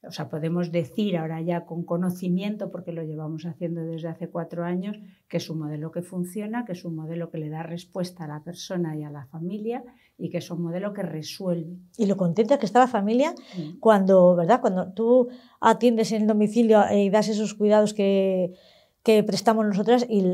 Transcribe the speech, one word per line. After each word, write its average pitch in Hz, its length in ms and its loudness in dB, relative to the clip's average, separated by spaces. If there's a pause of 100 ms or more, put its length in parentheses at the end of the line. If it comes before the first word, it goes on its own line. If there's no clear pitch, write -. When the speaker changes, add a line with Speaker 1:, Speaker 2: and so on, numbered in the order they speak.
Speaker 1:
O - 40 -16
sea, 151 180 -10
podemos 165 420 -4
decir 175 460 -2
ahora 160 240 -6
ya 170 240 -4
con 170 180 -10
conocimiento, 180 880 -4
porque 175 220 -12
lo 165 100 -8
llevamos 156 440 -10
haciendo 170 360 -8
desde 165 260 -8
hace 165 200 -10
cuatro 170 340 -8
años, 185 360 -6 (300)
que 170 100 -6
es - 100 -6
un 160 120 -8
modelo 151 320 -8
que 175 100 -8
funciona, 208 640 -8
que - 60 -10
es 180 120 -12
un 170 100 -8
modelo 165 360 -10
que 165 80 -10
le 151 100 -8
da 156 140 -10
respuesta 175 640 -10
a 151 40 -10
la 151 160 -12
persona 175 540 -6
y 151 40 -8
a 147 80 -12
la 143 160 -14
familia 214 560 -8 (360)
y 175 100 -6
que 175 100 -6
es 170 120 -10
un 175 120 -6
modelo 185 300 -6
que 196 100 -8
resuelve. 165 760 -6 (180)
Speaker 2:
Y 226 80 0
lo 196 140 2
contenta 214 400 2
que 220 80 -2
está 247 140 4
la 254 60 8
familia 247 460 0 (240)
Speaker 1:
Mm. 160 240 -8
Speaker 2:
cuando, 190 560 8
¿verdad? 185 240 4
Cuando 185 320 -2
tú 240 360 4 (320)
atiendes 226 520 4
en 214 100 0
el 214 60 2
domicilio, 214 580 6
eh, 202 180 2
y 196 60 2
das 214 180 2
esos 214 260 -2
cuidados 214 400 4
que, 190 580 2 (500)
que 214 220 4
prestamos 214 420 0
nosotras 220 420 2
y 208 140 2 (120)